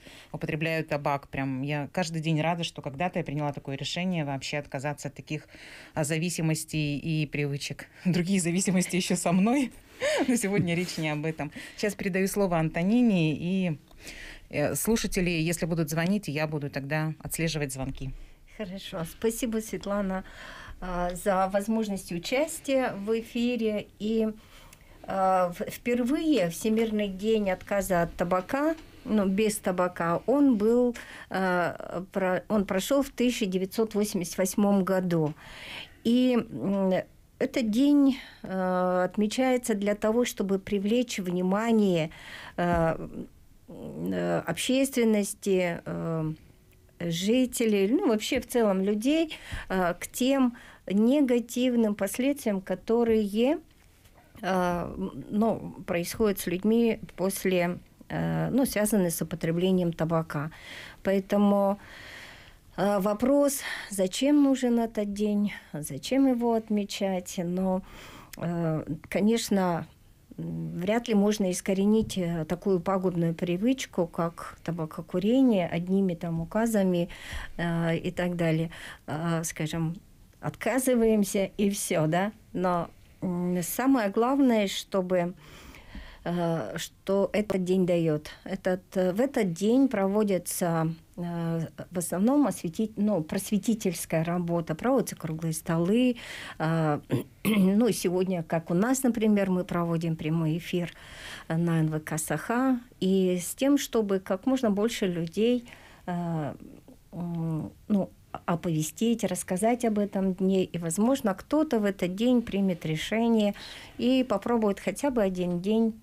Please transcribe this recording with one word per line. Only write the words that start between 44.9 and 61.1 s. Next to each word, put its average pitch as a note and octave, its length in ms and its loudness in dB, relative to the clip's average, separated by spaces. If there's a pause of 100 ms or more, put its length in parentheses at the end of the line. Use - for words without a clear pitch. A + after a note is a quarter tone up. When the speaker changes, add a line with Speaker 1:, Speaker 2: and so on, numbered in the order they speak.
Speaker 2:
э, E3 480 -4 (680)
жителей, G#3 880 2
ну, E4 200 2
вообще A3+ 320 0
в B3 80 -10
целом G#3 340 2
людей, C4 540 0 (320)
э, F3+ 320 0
к - 80 -10
тем B3+ 480 2 (300)
негативным A#3+ 1080 2
последствиям, G#3+ 640 -2
которые, A3+ 1000 2 (840)
э, - 40 -6
м, F3+ 840 -2
ну, G3+ 440 0 (120)
происходят F#3+ 540 0
с - 60 -8
людьми A3 520 2 (180)
после, F#3 640 0 (300)
э, D#3+ 420 -2
ну, B3+ 140 2
связанные G#3 460 2
с E3 120 -4
употреблением E3+ 720 0
табака. D#3+ 580 -2 (520)
Поэтому, G3+ 760 2 (1000)